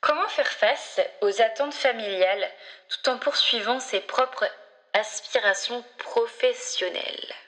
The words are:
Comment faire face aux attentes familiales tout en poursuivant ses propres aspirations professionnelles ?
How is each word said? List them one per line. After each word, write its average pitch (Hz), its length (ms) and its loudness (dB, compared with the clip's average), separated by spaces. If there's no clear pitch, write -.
Comment 302 300 2
faire - 180 0
face - 500 0
aux 202 180 2
attentes 269 340 2
familiales 202 720 0
tout - 200 -2
en 247 100 0
poursuivant 247 600 0
ses 208 220 -2
propres 254 460 0
aspirations 214 840 0
professionnelles ? - 1300 -2